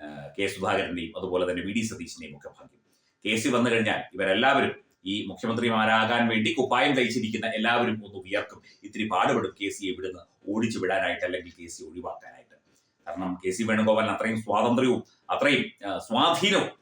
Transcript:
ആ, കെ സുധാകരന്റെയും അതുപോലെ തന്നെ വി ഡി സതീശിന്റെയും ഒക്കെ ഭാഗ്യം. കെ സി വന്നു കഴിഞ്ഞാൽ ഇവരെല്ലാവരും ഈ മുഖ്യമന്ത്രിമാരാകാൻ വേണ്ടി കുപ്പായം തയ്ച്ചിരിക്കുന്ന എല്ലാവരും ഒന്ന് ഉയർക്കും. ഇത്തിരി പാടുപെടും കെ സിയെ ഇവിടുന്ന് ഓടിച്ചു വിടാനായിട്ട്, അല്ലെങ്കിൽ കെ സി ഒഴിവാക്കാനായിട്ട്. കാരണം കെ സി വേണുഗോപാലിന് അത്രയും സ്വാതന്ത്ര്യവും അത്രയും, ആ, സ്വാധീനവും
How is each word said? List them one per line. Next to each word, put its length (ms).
ആ, 240
കെ 80
സുധാകരന്റെയും 720
അതുപോലെ 340
തന്നെ 120
വി 100
ഡി 80
സതീശിന്റെയും 560
ഒക്കെ 100
ഭാഗ്യം. 320
കെ 100
സി 140
വന്നു 200
കഴിഞ്ഞാൽ 340
ഇവരെല്ലാവരും 640
ഈ 200
മുഖ്യമന്ത്രിമാരാകാൻ 1000
വേണ്ടി 260
കുപ്പായം 400
തയ്ച്ചിരിക്കുന്ന 520
എല്ലാവരും 600
ഒന്ന് 120
ഉയർക്കും. 440
ഇത്തിരി 240
പാടുപെടും 560
കെ 60
സിയെ 220
ഇവിടുന്ന് 280
ഓടിച്ചു 320
വിടാനായിട്ട്, 460
അല്ലെങ്കിൽ 380
കെ 40
സി 160
ഒഴിവാക്കാനായിട്ട്. 720
കാരണം 380
കെ 40
സി 140
വേണുഗോപാലിന് 500
അത്രയും 280
സ്വാതന്ത്ര്യവും 640
അത്രയും, 580
ആ, 120
സ്വാധീനവും 720